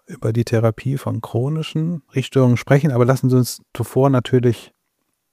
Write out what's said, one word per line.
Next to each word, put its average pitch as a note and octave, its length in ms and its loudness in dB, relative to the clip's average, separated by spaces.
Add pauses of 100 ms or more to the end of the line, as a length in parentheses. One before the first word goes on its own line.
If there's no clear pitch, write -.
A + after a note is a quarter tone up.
über A#2 260 -6
die A2+ 140 0
Therapie A#2 540 0
von A2 220 -6
chronischen D#3 800 -4 (100)
Riechstörungen B2+ 420 2
sprechen. C#3+ 360 2
Aber B2 120 2
lassen B2+ 280 2
Sie B2+ 40 4
uns - 260 0 (120)
zuvor C3+ 380 0
natürlich B2 640 0 (600)